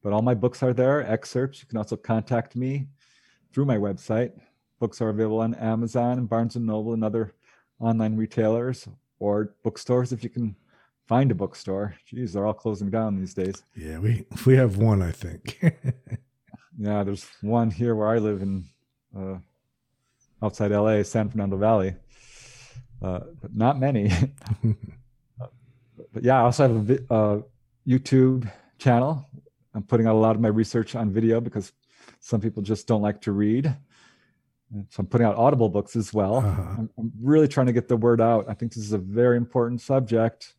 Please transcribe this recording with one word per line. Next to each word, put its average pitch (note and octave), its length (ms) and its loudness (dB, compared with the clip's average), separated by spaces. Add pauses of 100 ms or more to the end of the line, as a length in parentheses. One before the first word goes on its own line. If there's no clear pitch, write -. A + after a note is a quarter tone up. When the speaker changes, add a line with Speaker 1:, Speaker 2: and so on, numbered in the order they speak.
Speaker 1:
But G#2 100 -2
all G#2+ 80 2
my B2 140 2
books A#2+ 260 -2
are B2+ 100 0
there, C3 300 2 (100)
excerpts. B2+ 500 -4
You - 60 -20
can A2+ 120 -8
also G#2+ 160 -6
contact A#2 600 -4
me C3+ 300 -6 (680)
through C#3 120 0
my B2+ 120 0
website. G#2 560 -2 (460)
Books A#2 220 -4
are A2 80 -2
available A2 300 0
on A2+ 160 -2
Amazon A#2 640 -2
and A2+ 100 -4
Barnes A2+ 280 -2
and A#2 100 -4
Noble G#2+ 260 -4
and A2+ 100 -2
other G#2+ 300 -4 (460)
online A2+ 360 0
retailers A2+ 720 -2 (300)
or G#2 460 -2
bookstores B2 500 -2
if G#2+ 100 -10
you A2+ 60 -8
can A2+ 260 -6 (520)
find B2+ 220 4
a G#2+ 60 2
bookstore. G2 600 -6 (160)
Jeez, A#2+ 200 -8
they're G2+ 160 -2
all G#2+ 60 -2
closing G2+ 360 -6
down G#2+ 300 -2
these F#2 160 -8
days. F#2+ 280 -6 (120)
Speaker 2:
Yeah, D#2+ 240 -12
we, G#2+ 260 0 (180)
we C3 120 8
have A#2 220 4
one, G#2 260 4
I E2 80 -2
think. - 500 -12
<laughs> - 1200 -6
Speaker 1:
Yeah, G#2 240 -2
there's G2+ 240 -6 (140)
one A2+ 280 0
here A#2 240 -2
where G#2+ 160 0
I A#2 80 2
live G#2 240 -2
in, G2 240 -6 (500)
uh, F#2+ 220 -10 (1040)
outside G#2 300 -2
L G#2 180 2
A, G#2 160 2
San G#2+ 240 -2
Fernando G2 280 -4
Valley. G2 360 2 (1080)
Uh, F2+ 180 -6 (200)
but - 160 -14
not B2+ 240 2
many. A#2+ 320 0 (500)
<laughs> A2 140 0 (1200)
But, - 140 -20
but A2+ 120 -10
yeah, B2+ 180 6
I - 20 4
also B2 240 4
have A#2 80 4
a A2+ 40 2
vi-, A2 300 0
uh, G#2+ 280 2 (500)
YouTube C3 640 2 (280)
channel. C3 460 2 (480)
I'm G#2 100 -8
putting A2+ 240 2
out A2 80 4
a - 20 6
lot A2 180 4
of G#2+ 60 0
my A2+ 80 4
research A2 460 0
on A2+ 160 -2
video A2+ 280 2
because A2+ 320 -8 (480)
some A2 220 -4
people G#2+ 200 -4
just G2+ 260 -4
don't A2 140 2
like G#2 200 -2
to A2 100 -4
read. A2 420 0 (1000)
And G2+ 160 -10
so - 100 -12
I'm F#2+ 80 -4
putting A#2+ 180 2
out G#2 120 2
Audible A#2 320 4
books G2+ 260 -4
as A2 180 -4
well. G#2 240 2
Speaker 2:
Uh-huh. G2 420 -2
Speaker 1:
I'm, A2 180 -6
I'm A2+ 140 -6 (100)
really D3 260 4
trying C#3 200 2
to A#2+ 60 2
get A#2 140 0
the B2 80 2
word A#2 240 4
out. A2+ 300 2
I G#2+ 60 -6
think A#2+ 180 -8
this A2+ 100 -10
is G#2 80 -6
a G#2+ 60 -2
very A2+ 400 2
important A#2+ 420 -2
subject. A2+ 800 -2